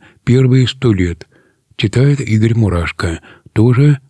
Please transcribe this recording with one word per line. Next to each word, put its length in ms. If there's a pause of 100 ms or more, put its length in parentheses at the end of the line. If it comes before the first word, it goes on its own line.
(240)
первые 440
сто 240
лет. 340 (500)
Читает 440
Игорь 340
Мурашко, 640 (340)
тоже 560